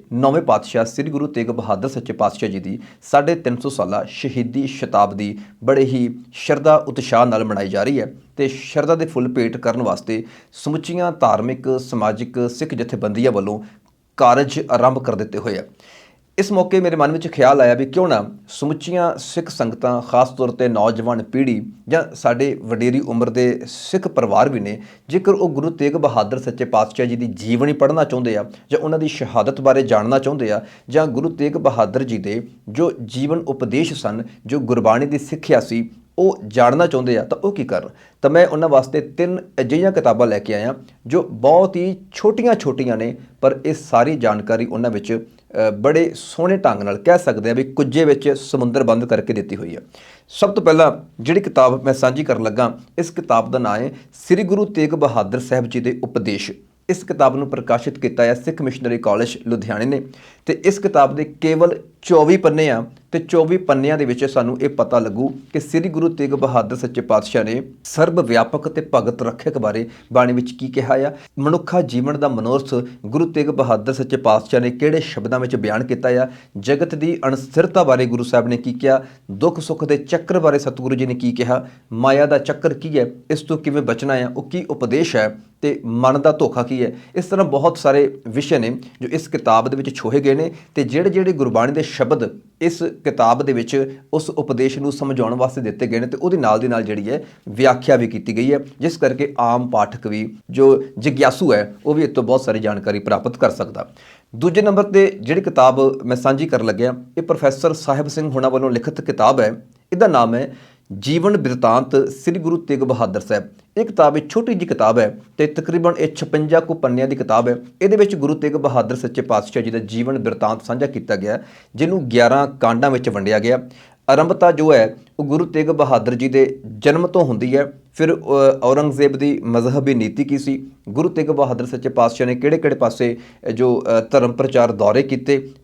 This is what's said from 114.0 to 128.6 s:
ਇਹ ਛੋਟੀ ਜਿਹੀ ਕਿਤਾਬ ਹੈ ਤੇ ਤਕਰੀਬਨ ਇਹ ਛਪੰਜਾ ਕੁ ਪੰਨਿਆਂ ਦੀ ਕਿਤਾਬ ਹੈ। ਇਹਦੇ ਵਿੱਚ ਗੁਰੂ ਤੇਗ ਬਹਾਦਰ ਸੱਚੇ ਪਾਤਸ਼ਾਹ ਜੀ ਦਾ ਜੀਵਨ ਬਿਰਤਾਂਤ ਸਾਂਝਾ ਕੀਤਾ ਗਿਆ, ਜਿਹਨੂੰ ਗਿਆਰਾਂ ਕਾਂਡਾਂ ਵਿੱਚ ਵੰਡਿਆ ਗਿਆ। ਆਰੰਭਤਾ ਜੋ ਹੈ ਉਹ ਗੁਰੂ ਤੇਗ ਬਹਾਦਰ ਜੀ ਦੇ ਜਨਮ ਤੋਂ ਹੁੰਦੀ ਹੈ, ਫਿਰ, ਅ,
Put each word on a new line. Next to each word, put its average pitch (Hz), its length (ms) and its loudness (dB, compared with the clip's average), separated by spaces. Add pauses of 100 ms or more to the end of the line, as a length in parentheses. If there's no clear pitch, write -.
ਇਹ 151 120 -4
ਛੋਟੀ 233 260 -2
ਜਿਹੀ 175 120 -4
ਕਿਤਾਬ 113 320 2
ਹੈ - 220 0 (160)
ਤੇ 151 100 2
ਤਕਰੀਬਨ 165 520 0
ਇਹ 151 160 -2
ਛਪੰਜਾ 156 460 0
ਕੁ 165 140 -2
ਪੰਨਿਆਂ 131 340 0
ਦੀ 139 80 -4
ਕਿਤਾਬ 120 320 2
ਹੈ। 120 80 0 (260)
ਇਹਦੇ 196 140 4
ਵਿੱਚ 202 200 4
ਗੁਰੂ 147 180 0
ਤੇਗ 143 180 -2
ਬਹਾਦਰ 127 440 0
ਸੱਚੇ 123 260 -6
ਪਾਤਸ਼ਾਹ 117 400 -2
ਜੀ 110 80 -6
ਦਾ 117 80 -4
ਜੀਵਨ 113 400 -4
ਬਿਰਤਾਂਤ 110 440 -2
ਸਾਂਝਾ 131 240 -4
ਕੀਤਾ 113 300 -4
ਗਿਆ, 104 240 -4 (340)
ਜਿਹਨੂੰ 156 340 -2
ਗਿਆਰਾਂ 120 380 4
ਕਾਂਡਾਂ 135 440 0
ਵਿੱਚ 127 180 -2
ਵੰਡਿਆ 104 300 0
ਗਿਆ। 123 300 0 (420)
ਆਰੰਭਤਾ 165 420 4
ਜੋ 151 200 4
ਹੈ 113 240 6 (220)
ਉਹ 147 60 -4
ਗੁਰੂ 151 200 0
ਤੇਗ 156 220 -2
ਬਹਾਦਰ 131 480 2
ਜੀ 123 140 -2
ਦੇ 131 320 2 (180)
ਜਨਮ 151 280 2
ਤੋਂ 175 180 2
ਹੁੰਦੀ 123 320 0
ਹੈ, 139 160 0 (220)
ਫਿਰ, 160 200 2
ਅ, - 40 -2 (440)